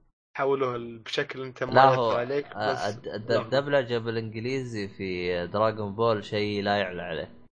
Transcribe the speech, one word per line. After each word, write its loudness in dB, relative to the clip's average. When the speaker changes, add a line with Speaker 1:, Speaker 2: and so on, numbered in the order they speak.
Speaker 1:
حولوها 2
ال-، -8
بشكل -6
أنت -8
ما -4
Speaker 2:
لا، 8
Speaker 1:
يأثر 8
Speaker 2:
هو، 2
Speaker 1:
عليك، 0
Speaker 2:
آه، -2
Speaker 1:
بس -2
Speaker 2:
الد-، -12
الد-، -4
Speaker 1:
لحظة. 4
Speaker 2:
الدبلجة 2
بالإنجليزي -4
في -2
دراغون 0
بول 2
شيء -2
لا 2
يعلى -2
عليه. -6